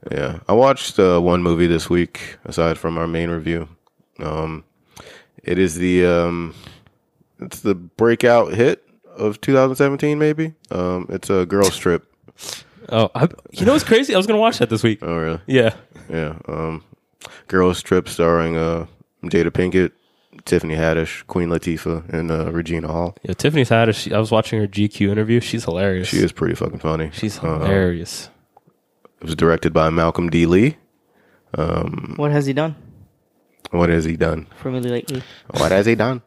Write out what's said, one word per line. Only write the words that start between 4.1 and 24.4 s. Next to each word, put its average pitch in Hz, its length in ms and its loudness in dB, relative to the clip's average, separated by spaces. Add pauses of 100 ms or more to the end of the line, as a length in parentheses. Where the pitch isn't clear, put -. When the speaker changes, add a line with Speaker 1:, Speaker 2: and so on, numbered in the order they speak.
Speaker 1:
Um, 78 440 -8 (800)
it 87 140 -2
is 90 180 2
the, 90 300 2
um, 85 480 0 (840)
it's - 220 -14
the 104 120 0
breakout 110 800 2
hit 120 300 2 (340)
of 107 240 -2
two 139 120 0
thousand 131 240 4
seventeen, 143 420 0
maybe. 156 340 -2 (160)
Um, 90 400 -4
it's 95 220 -6
a 92 160 2
Girls 95 300 2
Trip. 85 280 0 (840)
Speaker 2:
Oh, 113 260 2
I, 139 120 2 (240)
you - 140 -2
know 233 80 6
what's 311 100 2
crazy? 254 300 2
I 196 40 4
was 190 100 2
gonna 214 120 2
watch 226 200 2
that 113 100 0
this 110 140 -2
week. 110 180 2
Speaker 1:
Oh, 82 160 -4
really? 80 300 -4
Speaker 2:
Yeah. 123 260 4 (360)
Speaker 1:
Yeah. 80 260 -6 (120)
Um, 80 360 -6 (640)
Girls 92 340 2
Trip 90 260 0
starring, 82 500 0
uh, 82 280 -2 (380)
Jada 82 260 0
Pinkett, 90 420 0 (540)
Tiffany 80 300 0
Haddish, 80 520 -2
Queen 87 220 -2
Latifah, 82 640 -4
and, 82 180 -4
uh, 82 200 -2
Regina 82 380 -4
Hall. 85 340 -4
Speaker 2:
Yeah, 92 100 -6
Tiffany 147 300 2
Haddish, 113 320 4
she, - 180 -6
I 107 60 2
was 110 120 -2
watching 110 280 0